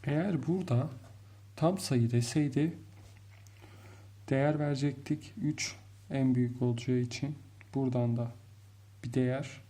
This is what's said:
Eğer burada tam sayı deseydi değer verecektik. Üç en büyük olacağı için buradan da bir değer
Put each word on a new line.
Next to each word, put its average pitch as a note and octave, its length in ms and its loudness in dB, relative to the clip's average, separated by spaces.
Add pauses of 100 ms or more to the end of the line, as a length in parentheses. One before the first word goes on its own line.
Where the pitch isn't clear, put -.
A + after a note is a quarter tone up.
Eğer D#3 380 0
burada D#3 440 0 (640)
tam F#3 220 2
sayı A#2 320 2
deseydi C#3+ 680 2 (1500)
değer C#3+ 300 4
verecektik. C#3+ 840 -2
Üç - 340 -2 (340)
en C3 240 4
büyük B2 280 0
olacağı B2 360 2
için C#3 400 -4 (360)
buradan B2 420 2
da A#2+ 160 -4 (720)
bir A#2+ 80 -6
değer B2+ 580 -2